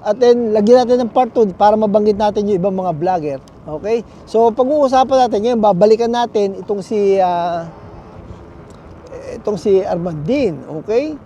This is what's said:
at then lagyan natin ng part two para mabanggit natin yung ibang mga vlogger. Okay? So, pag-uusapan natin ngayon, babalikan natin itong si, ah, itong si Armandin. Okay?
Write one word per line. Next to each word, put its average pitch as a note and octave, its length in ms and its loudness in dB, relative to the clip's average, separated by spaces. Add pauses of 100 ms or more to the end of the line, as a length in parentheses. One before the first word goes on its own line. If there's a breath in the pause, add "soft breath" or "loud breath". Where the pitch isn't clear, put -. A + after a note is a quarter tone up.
at G#3 160 -4
then A#3+ 400 2
lagyan A#3 320 4
natin B3 160 2
ng A3 80 -6
part B3+ 240 2
two A#3 160 4
para G#3 240 4
mabanggit G#3+ 400 2
natin G#3 320 -2
yung G#3 80 0
ibang F#3+ 160 0
mga F#3 240 -4
vlogger. D3+ 440 -4 (280)
Okay? F#3 320 -4 (240 loud breath)
So, A#3 320 2
pag-uusapan C4 720 2
natin A3 160 -2
ngayon, A#3+ 160 0
babalikan G#3+ 480 4
natin G#3+ 560 -2
itong G3+ 160 -4
si, G3 400 0
ah, F3 480 -2 (1700)
itong G#3 240 -4
si G3 240 2
Armandin. F3 760 -4 (240)
Okay? C#4+ 320 -2 (120)